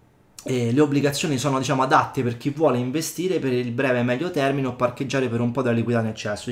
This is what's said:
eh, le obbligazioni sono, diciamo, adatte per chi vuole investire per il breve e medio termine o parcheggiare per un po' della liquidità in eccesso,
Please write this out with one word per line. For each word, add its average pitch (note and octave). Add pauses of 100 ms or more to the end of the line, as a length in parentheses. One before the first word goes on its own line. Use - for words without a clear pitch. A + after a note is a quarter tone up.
(480)
eh, A#2+
le C3+
obbligazioni C#3+
sono, C3+
diciamo, C3
adatte C3
per A#2
chi C#3+
vuole C#3+
investire D#3+
per C3+
il B2
breve B2
e A#2+
medio B2+
termine C#3
o A#2+
parcheggiare B2+
per A#2
un A#2+
po' B2+
della A#2+
liquidità A#2
in A2
eccesso, A2